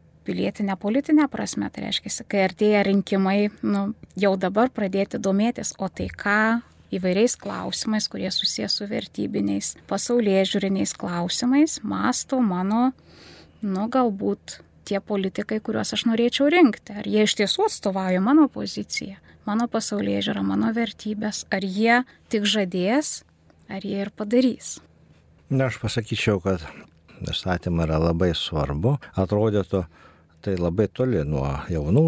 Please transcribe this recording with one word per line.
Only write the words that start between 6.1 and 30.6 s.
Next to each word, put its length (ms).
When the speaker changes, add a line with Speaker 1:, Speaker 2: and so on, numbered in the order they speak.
Speaker 1:
įvairiais 460
klausimais, 680
kurie 220
susiję 380
su 180
vertybiniais, 920
pasaulėžiūriniais 1080
klausimais, 880
mąsto 600
mano, 500
nu, 260
galbūt 720
tie 160
politikai, 640
kuriuos 340
aš 120
norėčiau 440
rinkti. 460
Ar 100
jie 180
iš 120
tiesų 300
atstovauja 540
mano 280
poziciją, 680
mano 240
pasaulėžiūrą, 760
mano 300
vertybės, 760
ar 160
jie 380
tik 160
žadės, 760
ar 160
jie 160
ir 120
padarys. 640
Speaker 2:
Na, 180
aš 120
pasakyčiau, 600
kad 220
įstatymai 680
yra 160
labai 320
svarbu. 600
Atrodytų, 720
tai 160
labai 320